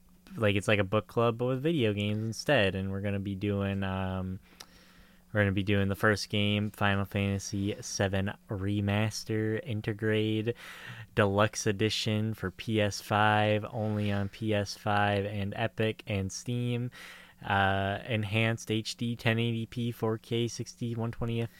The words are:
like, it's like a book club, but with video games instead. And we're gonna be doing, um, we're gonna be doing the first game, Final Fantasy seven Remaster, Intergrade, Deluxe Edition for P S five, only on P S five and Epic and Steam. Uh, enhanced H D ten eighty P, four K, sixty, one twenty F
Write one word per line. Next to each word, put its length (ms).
like, 220
it's 100
like 120
a 40
book 240
club, 300
but 80
with 180
video 300
games 280
instead. 540
And 160
we're 80
gonna 220
be 120
doing, 480
um, 580
we're 100
gonna 120
be 100
doing 240
the 80
first 340
game, 420
Final 340
Fantasy 720
seven 540
Remaster, 1160
Intergrade, 880
Deluxe 500
Edition 680
for 180
P 300
S 180
five, 720
only 400
on 180
P 240
S 220
five 500
and 300
Epic 520
and 240
Steam. 600
Uh, 600
enhanced 640
H 280
D 180
ten 240
eighty 260
P, 260
four 260
K, 320
sixty, 440
one 180
twenty 300
F 80